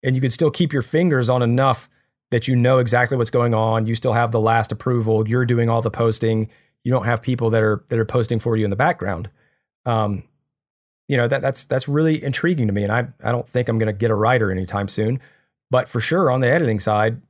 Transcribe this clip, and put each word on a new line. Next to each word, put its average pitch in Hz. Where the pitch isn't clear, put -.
And 131
you 131
can 135
still 151
keep 151
your 135
fingers 151
on 127
enough 123
that 117
you 131
know 123
exactly 123
what's 117
going 120
on. 110
You 113
still 117
have 117
the 113
last 110
approval. 110
You're 123
doing 117
all 113
the 113
posting. 110
You 120
don't 120
have 120
people 120
that 110
are, 107
that 120
are 113
posting 117
for 113
you 110
in 104
the 101
background. 104
Um, 107
you 139
know, 120
that, 131
that's, -
that's 131
really 151
intriguing 147
to 101
me. 104
And 101
I, 120
I 117
don't 120
think 123
I'm 113
gonna 110
get 110
a 107
writer 110
anytime 95
soon, 113
but 127
for 123
sure 165
on 127
the 123
editing 131
side 107